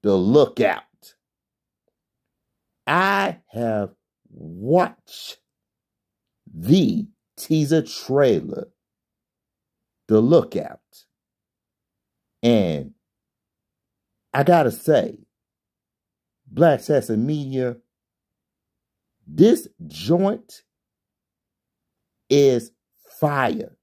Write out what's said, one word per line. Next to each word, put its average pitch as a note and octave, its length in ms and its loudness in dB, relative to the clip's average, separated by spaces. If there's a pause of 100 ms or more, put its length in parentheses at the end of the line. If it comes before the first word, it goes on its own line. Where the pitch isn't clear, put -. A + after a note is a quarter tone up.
The G2+ 100 2
Lookout. G#2 680 0 (2000)
I F#3 640 -2
have A2 420 -6 (400)
watched - 1080 -6 (1160)
the A#2+ 540 0 (280)
teaser D#3 460 0
trailer, A#2+ 840 -2 (1400)
The G#2+ 140 4
Lookout. A#2 580 0 (1700)
And F2 480 0 (1400)
I C#3+ 120 0
gotta D#3+ 260 4
say, - 480 -2 (1400)
Blacktastic C#3+ 640 0
Media, C3 600 -4 (1500)
this F#3+ 400 2 (220)
joint F3 720 -4 (1700)
is C3+ 400 2 (480)
fire. C3+ 640 -4